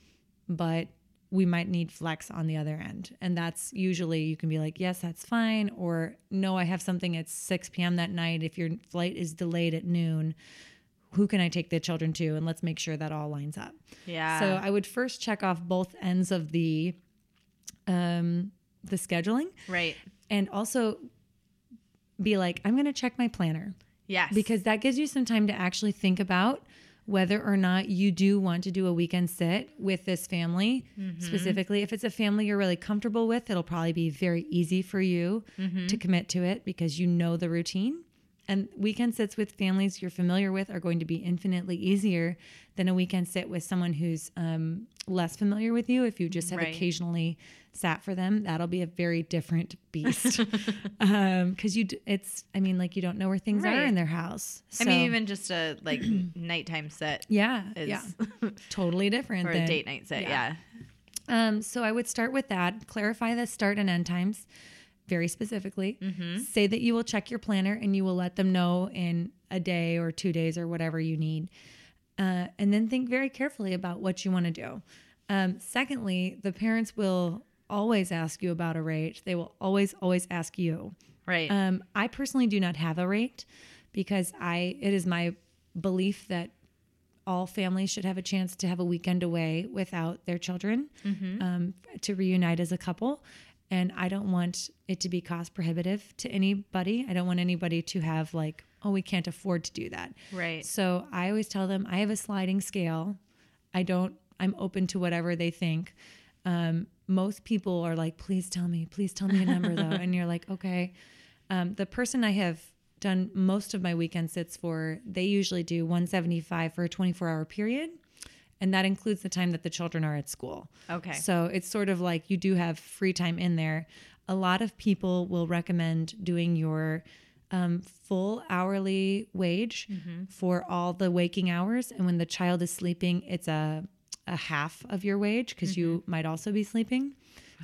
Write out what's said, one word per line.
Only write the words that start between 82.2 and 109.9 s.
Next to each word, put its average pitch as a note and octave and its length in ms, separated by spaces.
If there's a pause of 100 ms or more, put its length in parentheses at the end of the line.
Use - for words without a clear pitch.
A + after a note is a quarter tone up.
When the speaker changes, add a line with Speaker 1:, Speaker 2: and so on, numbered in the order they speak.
Speaker 1:
do G3+ 120
not F3 180
have D#3+ 220
a F3+ 80
rate G#3+ 380 (480)
because F#3+ 460
I, F3 400
it G3 140
is F#3 120
my E3+ 280 (460)
belief F#3+ 480
that F3 240 (720)
all F#3 220
families F#3+ 420
should F#3+ 160
have F#3 120
a F#3+ 40
chance F#3 360
to F#3+ 100
have F3 120
a F3+ 60
weekend F3 380
away E3 480
without F3+ 540
their F3 120
children, G3+ 520 (160)
Speaker 2:
Mm-hmm. G3 360
Speaker 1:
um, F3+ 320 (280)
to G3+ 140
reunite F3+ 440
as E3+ 120
a F3+ 60
couple. A#3 460 (480)
And F3+ 240
I F3+ 140
don't G3 220
want F3 380 (180)
it F#3 120
to F#3 100
be F3 120
cost E3+ 340
prohibitive F3 640
to - 120
anybody. G3 800
I F#3 40
don't F3+ 120
want F3+ 140
anybody F3 420
to E3+ 200
have, D#3+ 320
like, D#3 320 (180)
"Oh, G3+ 80
we G3 100
can't F3+ 260
afford F3 360
to - 100
do - 160
that." - 240 (180)
Speaker 2:
Right. E3+ 340
Speaker 1:
So F3+ 460
I F3+ 180
always G#3+ 180
tell G3 200
them, F#3+ 220
"I F3+ 100
have G#3 120
a G#3 60
sliding F#3+ 440
scale. F3 560 (560)
I F#3 100
don't, F#3 320 (240)
I'm F#3 200
open F#3 280
to F#3+ 120
whatever E3+ 360
they E3+ 140
think." E3 460 (500)
Um, E3+ 420 (200)
most F#3+ 380
people F#3 380
are E3 120
like, E3 220
"Please F#3 320
tell F3 180
me, E3+ 180
please F#3+ 280
tell G3 160
me F#3+ 120
a F#3 40
number F3+ 300
though." D#3+ 60 (160)